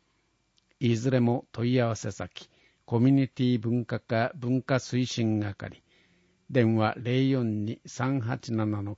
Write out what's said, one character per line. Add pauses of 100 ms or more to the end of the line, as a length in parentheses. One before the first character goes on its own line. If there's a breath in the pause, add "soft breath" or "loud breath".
(800)
い
ず
れ
も
問
い
合
わ
せ
先、 (380 soft breath)
コ
ミ
ュ
ニ
テ
ィ
文
化
課
文
化
推
進
係。 (680 soft breath)
電
話
零
四
二
三
八
七
の